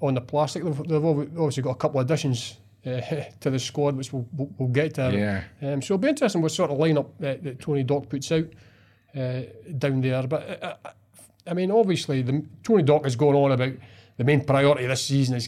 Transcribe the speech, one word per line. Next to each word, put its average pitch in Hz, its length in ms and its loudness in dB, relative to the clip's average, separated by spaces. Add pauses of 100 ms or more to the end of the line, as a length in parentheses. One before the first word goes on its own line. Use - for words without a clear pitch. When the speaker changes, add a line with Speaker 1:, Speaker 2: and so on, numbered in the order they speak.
Speaker 1:
on 139 140 0
the 127 60 0
plastic. 147 440 -4
They've, 156 120 -2
they've 156 240 -2
obvi-, 147 380 0
obviously 143 240 0
got 127 80 -2
a 127 60 -4
couple 139 240 0
of 131 100 0
additions, 135 460 -2 (300)
uh, 127 140 -4 (200)
<laughs> - 200 -16
to 147 100 -2
the 131 80 0
squad, 143 380 -2
which 131 160 -8
we'll, 123 140 -6 (100)
we'll, 139 120 -4 (100)
we'll 131 120 0
get 156 240 0
to. 131 180 0
Speaker 2:
Yeah. 101 300 0 (300)
Speaker 1:
Um, 139 100 -2
so 196 120 -2
it'll 190 80 0
be 262 60 2
interesting 240 340 0
what 160 100 0
sort 170 180 0
of 139 80 -2
lineup, 151 280 2 (160)
uh, 135 200 -4
that 131 180 -10
Tony 143 240 -2
Dock 139 240 0
puts 139 240 -4
out, 160 140 2 (680)
uh, 127 260 -4 (360)
down 135 220 0
there. 131 260 0
But, 147 360 -6
uh, - 120 -10 (100)
uh, - 60 -14 (560)
I 175 80 -6
mean, 185 160 0
obviously, 180 520 2
the, 135 220 0 (180)
Tony 214 200 4
Dock 147 220 6
has 131 120 0
gone 143 200 4
on 139 160 6
about 131 200 0 (440)
the 123 80 0
main 139 200 4
priority 135 420 4
this 131 180 -2
season 135 320 2
is, 117 120 -4